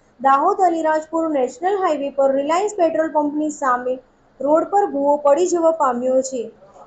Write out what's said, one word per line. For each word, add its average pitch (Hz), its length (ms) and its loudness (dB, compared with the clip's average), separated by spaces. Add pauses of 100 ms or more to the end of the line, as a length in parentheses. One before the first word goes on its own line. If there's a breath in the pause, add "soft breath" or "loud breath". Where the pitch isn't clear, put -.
(200 soft breath)
દાહોદ 294 440 2
અલીરાજપુર 320 640 0
નેશનલ 302 480 -2
હાઈવે 302 340 -2
પર 269 200 0
રિલાયન્સ 320 420 0
પેટ્રોલ 320 380 0
પંપની 302 400 -2
સામે 254 420 -2 (460)
રોડ 302 260 2
પર 403 220 0
ભૂવો 285 300 0
પડી 294 300 2
જવા 330 240 2
પામ્યો 262 500 0
છે. 254 200 -8 (460 loud breath)